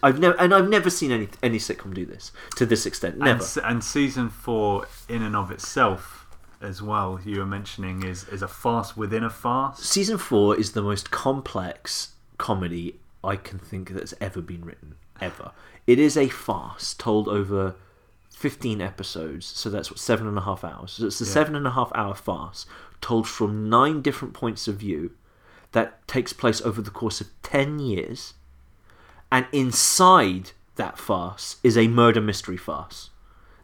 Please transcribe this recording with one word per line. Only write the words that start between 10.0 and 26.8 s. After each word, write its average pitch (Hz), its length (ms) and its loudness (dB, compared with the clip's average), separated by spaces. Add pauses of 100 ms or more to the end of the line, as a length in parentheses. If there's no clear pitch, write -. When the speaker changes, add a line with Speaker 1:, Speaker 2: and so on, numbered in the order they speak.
Speaker 1:
four 104 380 4
is 107 160 -2
the 107 100 -2
most 101 280 -4
complex - 1000 -4 (260)
comedy 87 640 -4 (240)
I 98 120 -2
can 98 220 -12
think 95 320 -12
that's - 300 -10
ever 95 200 -6
been 85 240 -10
written, 78 300 -18 (260)
ever. - 300 -10 (380)
It 123 100 8
is 147 180 6
a 139 120 4
farce - 640 -6
told 107 320 0
over 98 480 -2 (560)
fifteen 123 500 -4
episodes, 87 640 -8
so - 220 -8
that's 98 220 -6
what, - 80 -16
seven 110 300 0
and 101 100 -2
a 92 40 -2
half 98 200 -4
hours. 87 300 -12
So 110 140 -4
it's - 140 -4
a 117 40 -4
Speaker 2:
Yeah. 98 80 -4
Speaker 1:
seven 151 240 2
and 143 100 -2
a 127 60 -2
half 123 240 0
hour 101 180 -2
farce - 520 -8 (340)
told 113 260 0
from 107 420 -2
nine 139 320 4
different 135 320 -4
points 113 360 -6
of 101 80 -2
view 90 340 -6 (640)
that - 340 -2
takes - 260 -2
place - 280 0
over 113 200 -2